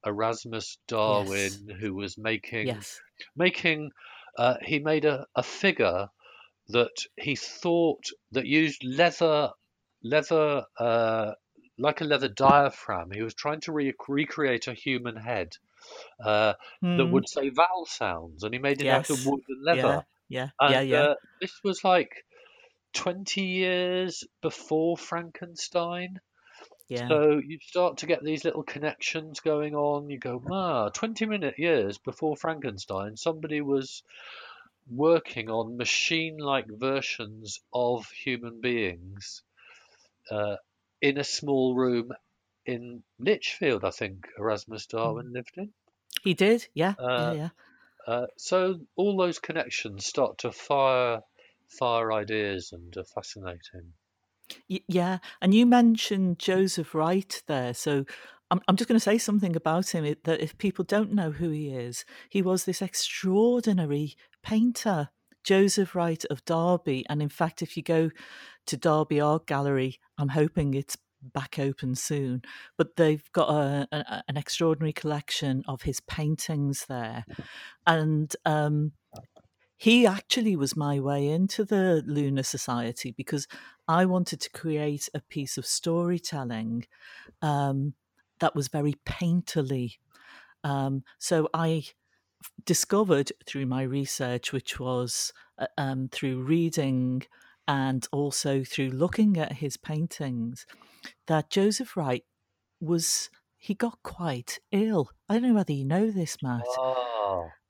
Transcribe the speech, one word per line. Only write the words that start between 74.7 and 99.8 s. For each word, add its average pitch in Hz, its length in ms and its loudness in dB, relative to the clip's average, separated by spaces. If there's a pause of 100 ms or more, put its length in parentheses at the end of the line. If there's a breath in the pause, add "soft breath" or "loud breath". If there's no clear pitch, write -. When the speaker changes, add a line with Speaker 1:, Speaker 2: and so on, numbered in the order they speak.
Speaker 2:
collection 147 760 -2
of 135 140 -6
his - 180 -4
paintings 147 880 -2
there. 120 380 -6 (600 loud breath)
And, 156 480 2 (100)
um, 151 480 2 (840)
he 233 280 8
actually 196 500 2
was 139 200 -2
my 143 240 0
way 143 280 0
into 190 360 0
the 185 420 4
Lunar 143 360 0
Society 120 680 -4
because 139 360 -6 (400 loud breath)
I 170 180 6
wanted 180 360 0
to - 80 -8
create 151 640 -2
a 151 80 -6
piece - 360 -8
of - 80 -6
storytelling, 135 1200 -2 (560 loud breath)
um, 143 520 0 (460)
that - 140 2
was 143 140 -2
very 147 260 0 (120)
painterly. 143 880 -2 (720 loud breath)
Um, 135 400 -2 (140 soft breath)
so 160 360 2
I 160 300 0 (580)
f-, - 100 -18 (120)
discovered 180 680 2 (140)
through 139 200 -4
my 131 160 0
research, 131 680 -4
which - 280 -6
was, 123 520 -2 (260 soft breath)
uh, - 80 -4 (120)
um, 131 320 -2
through 131 320 -4
reading 135 800 0 (440 soft breath)
and 135 440 0
also 139 520 0
through 135 260 -4
looking 180 480 2
at 156 160 -2
his 139 240 -6
paintings, 131 880 -6 (600 loud breath)